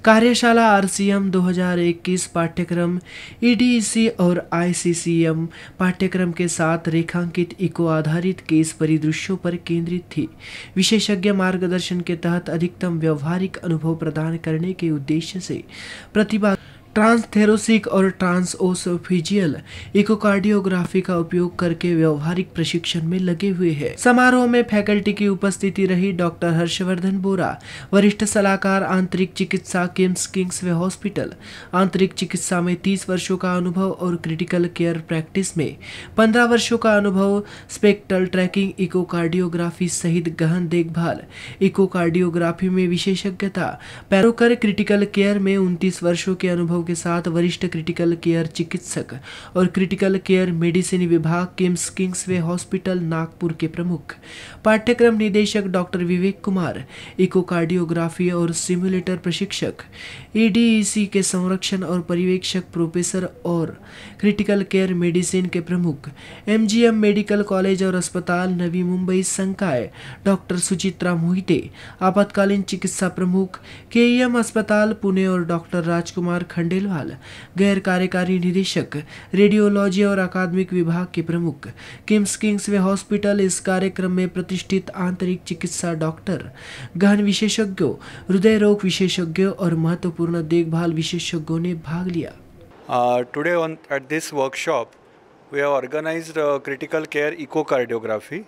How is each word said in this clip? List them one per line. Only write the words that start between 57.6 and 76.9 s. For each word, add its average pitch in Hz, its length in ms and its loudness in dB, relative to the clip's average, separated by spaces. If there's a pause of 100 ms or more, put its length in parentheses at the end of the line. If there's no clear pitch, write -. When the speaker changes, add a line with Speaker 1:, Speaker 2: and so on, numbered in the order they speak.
Speaker 1:
और 170 220 -2
सिमुलेटर 180 640 -2
प्रशिक्षक, 170 680 -4 (540)
ईडीईसी 220 720 4
के 196 160 0
संरक्षण 190 600 -2
और 180 180 -2
पर्यवेक्षक 180 720 -2
प्रोफेसर 175 560 -2 (180)
और 170 300 -2 (440)
क्रिटिकल 202 420 2
केयर 190 320 0
मेडिसिन 175 520 0
के 180 140 -2
प्रमुख, 170 480 -2 (400)
एमजीएम 220 460 4
मेडिकल 208 480 2
कॉलेज 190 400 0
और 190 120 2
अस्पताल 180 560 -2
नवी 175 320 0
मुंबई 185 400 0
संकाय 185 680 -2 (340)
डॉक्टर 190 340 0
सुचित्रा 175 560 -2
मोहिते, 175 440 0 (440)
आपातकालीन 202 600 2
चिकित्सा 190 460 -4
प्रमुख, 185 520 -2 (320)
केईएम 240 460 4
अस्पताल 214 540 2
पुणे 190 340 0
और 185 180 0
डॉक्टर 170 400 -2
राजकुमार 175 580 -2
खंडेलवाल, 175 720 -4 (420)